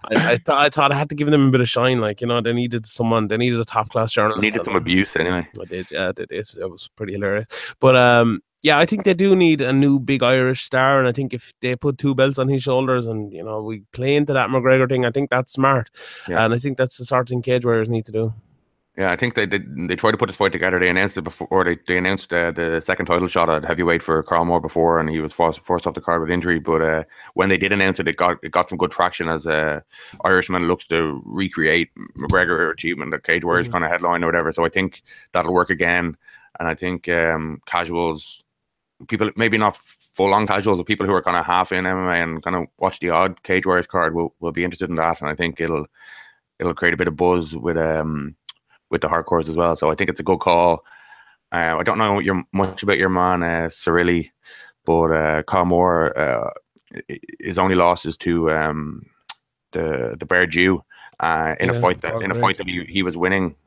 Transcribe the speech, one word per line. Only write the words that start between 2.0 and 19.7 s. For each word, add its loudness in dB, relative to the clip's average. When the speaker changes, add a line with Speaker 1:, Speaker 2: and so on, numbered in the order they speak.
Speaker 1:
you -4
know, 0
they -2
needed -4
someone, 0
they -2
needed 0
a -2
top -4
class -2
journalist. 0
Speaker 2:
Needed 0
some -6
abuse 0
anyway. -2
Speaker 1:
I -10
did, -10
yeah, -4
I -4
did. -10
It, -10
it -6
was -18
pretty -10
hilarious. -4
But, 6
um, 6
yeah, 4
I 6
think -4
they 4
do 4
need 4
a -2
new 4
big -2
Irish 2
star, 2
and 2
I 0
think -4
if -14
they -2
put -2
two 0
belts 2
on 0
his 0
shoulders 0
and, -6
you -12
know, -6
we -8
play 0
into 0
that 2
McGregor 4
thing, 2
I 2
think -2
that's -2
smart. 2
Speaker 2:
Yeah. 2
Speaker 1:
And 2
I 0
think -4
that's -2
the -12
sort 0
of -6
thing -2
Cage 0
Warriors 2
need -2
to -18
do. -2
Speaker 2:
Yeah, 0
I 2
think -2
they, 2
they, -2